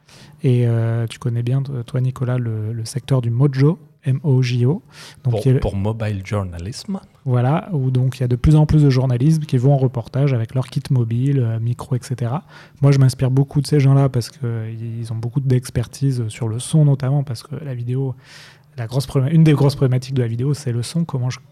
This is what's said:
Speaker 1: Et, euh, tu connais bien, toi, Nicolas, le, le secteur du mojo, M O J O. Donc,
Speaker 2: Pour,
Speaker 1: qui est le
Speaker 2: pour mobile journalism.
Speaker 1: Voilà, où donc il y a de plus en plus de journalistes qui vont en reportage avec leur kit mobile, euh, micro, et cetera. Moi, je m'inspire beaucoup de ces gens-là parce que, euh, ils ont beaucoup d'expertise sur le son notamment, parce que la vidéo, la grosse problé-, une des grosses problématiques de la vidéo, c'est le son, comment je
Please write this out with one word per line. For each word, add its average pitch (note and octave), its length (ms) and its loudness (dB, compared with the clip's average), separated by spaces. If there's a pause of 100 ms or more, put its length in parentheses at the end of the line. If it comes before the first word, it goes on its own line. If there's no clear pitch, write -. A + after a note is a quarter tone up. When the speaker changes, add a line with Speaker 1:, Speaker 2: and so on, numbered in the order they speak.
(420)
Speaker 1:
Et, B2 240 4
euh, A2+ 400 0
tu - 120 -10
connais A#2+ 240 -4
bien, C3 200 0
toi, C3 380 -6
Nicolas, B2+ 360 -2
le, A2 360 -4
le A2+ 120 -6
secteur - 380 -2
du A#2 80 -2
mojo, C#3 480 2 (260)
M C3 200 0
O C3 180 4
J B2 240 0
O. D#3+ 160 0 (400)
Donc, A#2+ 120 0
Speaker 2:
Pour, G#2 60 0
Speaker 1:
qui - 80 0
est C3 40 6
le C3+ 80 4
Speaker 2:
pour G#2 160 -2
mobile G#2+ 480 -2
journalism. F#2+ 760 -6 (260)
Speaker 1:
Voilà, C3 480 0
où C3 200 0
donc B2+ 260 0
il - 40 -4
y - 20 -2
a B2 40 0
de B2 80 0
plus D3+ 200 4
en D#3 100 6
plus D3+ 160 4
de C#3+ 80 6
journalistes C3+ 560 2
qui - 100 0
vont C3 160 4
en C#3 60 4
reportage C3 560 -2
avec A2+ 200 -2
leur C3 120 -2
kit - 240 -6
mobile, B2+ 480 0
euh, A2+ 220 0
micro, A#2 340 -4
et A#2+ 80 -2
cetera. A#2+ 400 -4 (400)
Moi, C#3 80 6
je C#3 80 6
m'inspire C3 320 2
beaucoup C#3 300 0
de C3+ 60 -2
ces D3+ 120 2
gens-là C#3 300 4
parce B2+ 220 -4
que, - 140 -20
euh, A2+ 300 -6 (260)
ils A2+ 120 -8
ont A2+ 40 -6
beaucoup A#2 240 -4
d'expertise B2+ 880 -2
sur A2 200 -6
le A2 100 -4
son D3+ 260 2
notamment, C#3 380 2
parce A#2+ 220 -8
que - 100 -14
la C#3 200 -10
vidéo, B2 420 -4 (600)
la A#2+ 100 -8
grosse B2 200 -2
problé-, C3 260 0
une D#3+ 120 6
des D#3 80 6
grosses C#3 240 2
problématiques B2+ 380 0
de B2+ 80 0
la A#2 60 -2
vidéo, A#2+ 240 -2
c'est B2+ 200 -4
le A#2 100 -2
son, E3 220 -4
comment B2+ 260 -4
je A2+ 80 -8 (140)